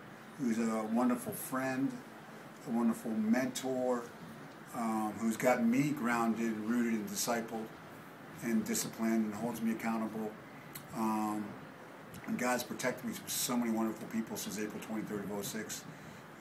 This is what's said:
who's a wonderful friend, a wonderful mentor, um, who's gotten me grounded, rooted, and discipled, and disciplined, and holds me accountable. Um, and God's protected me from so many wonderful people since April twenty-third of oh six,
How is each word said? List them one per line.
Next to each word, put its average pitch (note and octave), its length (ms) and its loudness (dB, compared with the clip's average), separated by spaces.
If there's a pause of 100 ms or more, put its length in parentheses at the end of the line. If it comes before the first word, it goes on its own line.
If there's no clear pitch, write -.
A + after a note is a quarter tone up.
(380)
who's A#2 200 2
a A2+ 340 2
wonderful A#2+ 400 4
friend, B3+ 600 0 (720)
a C#3 40 -4
wonderful A2+ 400 4
mentor, B2+ 920 2 (720)
um, A2 440 2
who's A2+ 180 2
gotten A#2+ 340 6
me C#3 200 6
grounded, A2+ 680 2
rooted, A#2 340 4
and G#2 140 0
discipled, A2 580 0 (760)
and A2+ 220 4
disciplined, A2+ 640 2
and G#2 80 -2
holds A2+ 260 -2
me A2+ 120 2
accountable. A2 580 -2 (640)
Um, G#2+ 500 2 (840)
and A2 120 0
God's B2 240 2
protected A#2+ 420 -2
me A2+ 80 -2
from - 160 -8
so - 280 0
many A#2+ 140 2
wonderful A2 380 0
people A2 280 -2
since G2+ 220 -4
April G#2+ 240 -4
twenty-third G#2 420 -4
of F#2+ 80 -4
oh G2+ 100 -2
six, - 400 -6 (580)